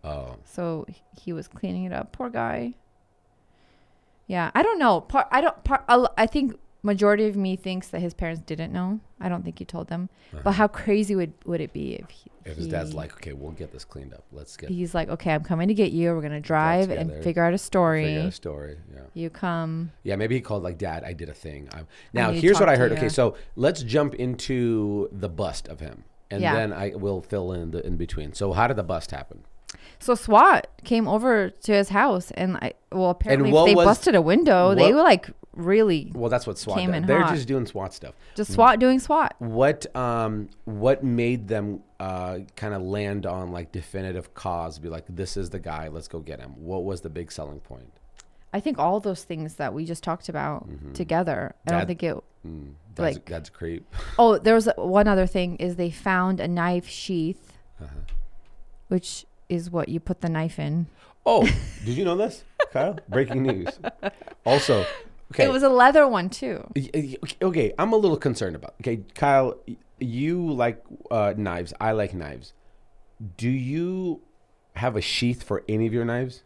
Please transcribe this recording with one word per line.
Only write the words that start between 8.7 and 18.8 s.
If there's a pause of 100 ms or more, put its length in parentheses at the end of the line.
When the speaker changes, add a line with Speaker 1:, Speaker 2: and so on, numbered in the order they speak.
Speaker 2:
know. (200)
I
don't
think
he
told
them. (220)
But
Speaker 1:
Uh-huh.
Speaker 2:
how
crazy
would, (120)
would
it
be
if
he, (140)
Speaker 1:
If
his
dad's
Speaker 2:
he
Speaker 1:
like,
"Okay,
we'll
get
this
cleaned
up. (100)
Let's
get"
Speaker 2:
He's
like,
"Okay,
I'm
coming
to
get
you.
We're
gonna
Speaker 1:
Drive
Speaker 2:
drive
and
Speaker 1:
together.
Speaker 2:
figure
out
a
story.
Speaker 1:
Figure
out
a
story. (160)